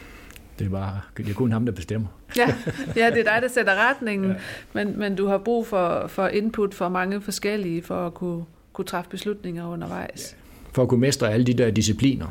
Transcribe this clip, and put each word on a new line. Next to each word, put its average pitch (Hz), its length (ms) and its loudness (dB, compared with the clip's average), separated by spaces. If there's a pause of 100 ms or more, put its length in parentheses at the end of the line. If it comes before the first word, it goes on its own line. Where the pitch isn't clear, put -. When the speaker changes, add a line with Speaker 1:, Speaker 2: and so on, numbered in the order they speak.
(580)
Speaker 1:
Det 104 80 -2
er 95 40 -2
bare, 95 300 -4 (160)
det 107 120 -6
er 104 60 -2
kun 117 180 2
ham, 113 140 2
der 113 60 -2
bestemmer. 104 360 -4 (280)
Speaker 2:
Ja, 240 180 4 (420)
ja, 233 140 6
det 233 100 2
er 208 40 2
dig, 214 180 4
der 254 60 0
sætter 214 420 4
retningen. 208 400 0
Speaker 1:
Ja. 185 60 0 (360)
Speaker 2:
Men, 208 260 -2
men 202 180 0
du 196 100 2
har 196 120 2
brug 226 280 0
for, 180 400 2
for 190 220 0
input 208 460 0
fra 180 140 -2
mange 185 320 0
forskellige, 196 640 -2
for 180 240 -4
at 170 80 -6
kunne, 170 300 -4 (280)
kunne 190 120 -6
træffe 175 260 -6
beslutninger 185 560 -6
undervejs. 170 680 -8
Speaker 1:
Ja. - 40 -20 (360)
For 131 100 4
at 120 60 4
kunne 120 120 4
mestre 123 320 2
alle 120 140 4
de 123 80 4
der 117 160 4
discipliner, 110 600 2